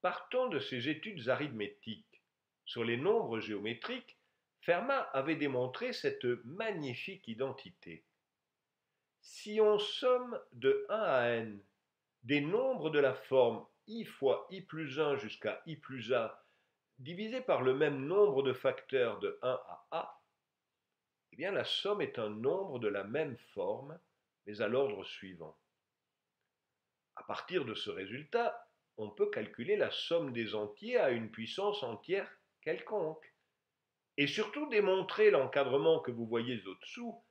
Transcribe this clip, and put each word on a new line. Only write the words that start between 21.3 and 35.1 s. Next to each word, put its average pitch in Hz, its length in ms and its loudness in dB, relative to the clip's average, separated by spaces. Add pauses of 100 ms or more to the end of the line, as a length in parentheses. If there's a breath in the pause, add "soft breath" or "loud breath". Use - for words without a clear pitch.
eh - 40 -20
bien 175 160 -4
la 127 140 0
somme 202 380 -2
est - 160 -4
un 107 100 -2
nombre 139 480 -2
de 110 120 0
la 98 160 -2
même 135 320 -4 (180)
forme, 120 440 -4 (460)
mais 104 160 -8
à 104 60 0
l'ordre 110 360 0
suivant. 85 540 -14 (1600)
À - 80 -14
partir 143 420 -4
de 110 80 -6
ce - 160 -6
résultat, 120 720 -4 (360)
on 107 120 -8
peut - 200 0
calculer 120 460 -2
la 123 160 2
somme 160 400 0
des 110 240 -4
entiers 147 400 -4
à 170 140 6
une 113 200 0
puissance 196 540 -4
entière 156 480 -4 (300)
quelconque, 160 680 -4 (880)
et 139 100 4
surtout 269 440 -2
démontrer 196 600 6